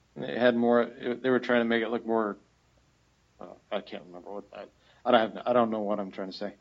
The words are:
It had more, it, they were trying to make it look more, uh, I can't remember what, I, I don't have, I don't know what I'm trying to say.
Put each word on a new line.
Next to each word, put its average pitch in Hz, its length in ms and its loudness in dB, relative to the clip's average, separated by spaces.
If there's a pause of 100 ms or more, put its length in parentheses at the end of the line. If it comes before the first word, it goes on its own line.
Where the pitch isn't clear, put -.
(180)
It 135 200 -8
had 120 180 4
more, 120 280 4
it, - 400 -6
they 131 60 0
were 123 100 4
trying 123 220 2
to 117 40 0
make 117 160 2
it 110 80 -2
look 117 160 -4
more, 110 320 0 (1000)
uh, - 60 -14 (260)
I 101 100 -4
can't - 260 -14
remember 87 260 -18
what, 101 100 -10 (100)
I, 101 100 -16 (420)
I 120 60 2
don't 110 240 4
have, - 120 -12
I 123 60 2
don't 117 180 4
know 107 80 -2
what 104 200 -2
I'm 95 120 -8
trying 95 200 -8
to - 60 -14
say. 101 240 -8